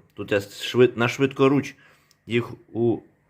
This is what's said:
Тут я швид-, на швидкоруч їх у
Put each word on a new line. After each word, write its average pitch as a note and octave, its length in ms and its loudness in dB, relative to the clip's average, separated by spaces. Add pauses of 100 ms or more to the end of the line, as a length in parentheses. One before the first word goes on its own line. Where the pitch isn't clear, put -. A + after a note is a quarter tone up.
(140)
Тут - 180 -10
я G#2 80 2
швид-, B2 580 0
на A#2 100 0
швидкоруч C3+ 680 0 (520)
їх A#2 240 -2 (220)
у A2+ 240 0 (320)